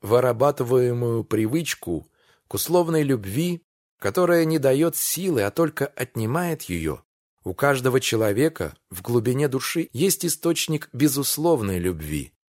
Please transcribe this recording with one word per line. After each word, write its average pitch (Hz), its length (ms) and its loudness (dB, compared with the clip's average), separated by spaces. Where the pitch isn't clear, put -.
вырабатываемую 120 1200 2
привычку 110 840 -2
к - 60 -20
условной 165 500 2
любви, 135 600 -2
которая 175 460 2
не 160 140 2
дает 139 360 2
силы, 165 480 0
а 101 80 0
только 156 360 0
отнимает 131 760 -4
ее, 80 380 -4
у 92 100 -6
каждого 135 460 2
человека 110 760 0
в 90 120 -14
глубине 123 480 0
души 139 420 -4
есть 175 340 0
источник 160 680 -2
безусловной 135 840 2
любви. 78 540 -4